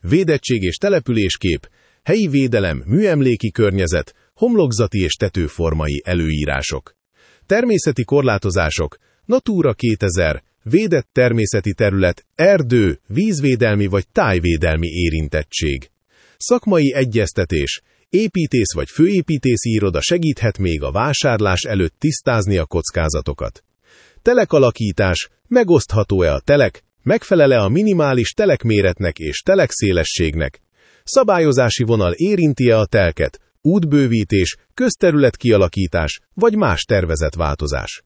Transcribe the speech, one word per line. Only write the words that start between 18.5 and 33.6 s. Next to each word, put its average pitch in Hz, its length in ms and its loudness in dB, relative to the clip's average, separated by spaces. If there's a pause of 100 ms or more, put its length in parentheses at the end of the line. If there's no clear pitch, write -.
vagy 71 160 -6
főépítészi 151 840 0
iroda 101 300 0
segíthet 160 560 -2
még 80 260 -2
a 65 80 -6
vásárlás 107 680 0
előtt 95 360 -2
tisztázni 113 600 0
a 80 80 0
kockázatokat. 78 1000 -6 (580)
Telekalakítás, 117 1080 2 (180)
megosztható-e 113 840 2
a 69 60 -4
telek, 135 440 0 (200)
megfelel-e 151 560 2
a 98 100 0
minimális 147 600 0
telekméretnek 104 880 0
és 76 220 -8
telekszélességnek? 85 1200 0 (420)
Szabályozási 151 800 2
vonal 107 280 2
érinti-e 147 680 2
a 107 80 2
telket, 87 540 -2 (220)